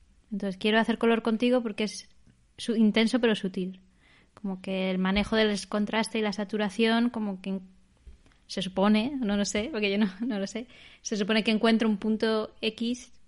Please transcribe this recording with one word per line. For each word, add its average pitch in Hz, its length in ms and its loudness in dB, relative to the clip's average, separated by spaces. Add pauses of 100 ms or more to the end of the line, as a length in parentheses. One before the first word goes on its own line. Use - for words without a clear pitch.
(300)
Entonces, 196 280 -6
quiero 220 200 2
hacer 220 200 0
color 226 240 2
contigo 247 400 2
porque 214 220 -4
es - 240 -8 (500)
su-, 226 180 -2
intenso 220 440 4
pero 226 140 4
sutil. 185 460 -6 (540)
Como 190 260 -8
que 190 300 -2
el 185 80 0
manejo 196 380 2
del 214 220 2 (100)
contraste 214 500 -2
y 220 40 0
la 208 120 -2
saturación, 214 760 0
como 214 320 -6
que 190 100 -8
en-, 190 120 -6 (840)
se - 140 -6
supone, 214 580 2
no 208 200 0
lo 202 80 0
sé, 214 260 -2
porque 208 180 0
yo 196 60 0
no, 208 140 2 (100)
<laughs> - 0 -
no 220 180 -4
lo 196 80 -4
sé, 220 200 -10 (340)
se - 160 -6
supone 214 260 2
que - 100 0
encuentra 226 360 4
un 214 80 2
punto 220 640 -2
X 226 500 -6 (180)